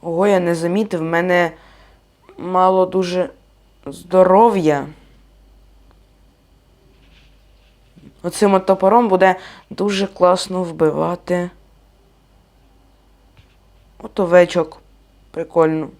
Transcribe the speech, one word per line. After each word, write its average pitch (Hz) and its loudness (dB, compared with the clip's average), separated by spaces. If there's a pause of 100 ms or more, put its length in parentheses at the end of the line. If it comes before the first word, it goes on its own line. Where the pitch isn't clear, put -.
Ого, 170 -2
я 202 2
не 175 -2
замітив, 175 -4
в 160 -6
мене 175 0 (840)
мало 185 0
дуже 185 -4 (560)
здоров'я. 180 2 (3250)
Оцим 196 0
от 185 0
топором 196 2
буде 185 2 (340)
дуже 196 -4
класно 185 -2
вбивати. 165 -4 (2500)
От - -12
овечок. 175 2 (500)
Прикольно. 160 -2 (100)